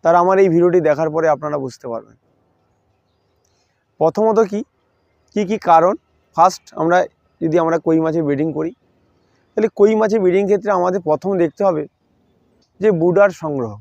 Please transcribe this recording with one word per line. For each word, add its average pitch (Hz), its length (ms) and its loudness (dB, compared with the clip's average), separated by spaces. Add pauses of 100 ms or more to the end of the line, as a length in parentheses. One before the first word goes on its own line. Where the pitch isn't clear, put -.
তার 165 120 4
আমার 185 240 2
এই 196 100 4
ভিডিওটি 175 320 2
দেখার 151 280 0
পরে 160 200 -2
আপনারা 147 280 -4
বুঝতে 131 300 -10
পারবেন। 110 280 -12 (1800)
প্রথমত 208 420 0
কি, 202 200 -2 (760)
কি 208 100 -2
কি 202 120 -6
কারণ, 170 380 2 (400)
ফার্স্ট 180 280 0 (100)
আমরা 170 240 0 (440)
যদি 160 180 -2
আমরা 165 180 -2
কই 160 220 0
মাছের 160 240 -2
ব্রিডিং 143 300 -2
করি, 160 180 -8 (840)
তাহলে 214 180 -2
কই 214 200 4
মাছের 214 240 0
ব্রিডিং 185 260 2
ক্ষেত্রে 202 260 -2
আমাদের 180 300 -2
প্রথম 180 360 -4
দেখতে 170 260 -2
হবে 160 200 0 (960)
যে 208 120 2
বুডার 175 380 2
সংগ্রহ। 135 520 -8